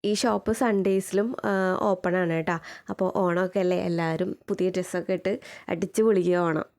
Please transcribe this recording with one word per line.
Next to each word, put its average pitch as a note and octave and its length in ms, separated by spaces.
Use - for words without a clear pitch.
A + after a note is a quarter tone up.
ഈ G#3 100
ഷോപ്പ് G#3+ 400
സൺഡേയ്സിലും, G3 720
ഏഹ്, F#3+ 360
ഓപ്പൺ F#3 340
ആണ് E3 220
ട്ടോ. E3 180
അപ്പോൾ F#3+ 280
ഓണമൊക്കെ F#3 440
അല്ലേ, F3+ 220
എല്ലാവരും E3+ 480
പുതിയ F#3 240
ഡ്രസ്സൊക്കെ F3+ 460
ഇട്ട് F#3+ 180
അടിച്ച് F#3 340
പൊളിക്കുക F3+ 380
ഓണം. D#3+ 260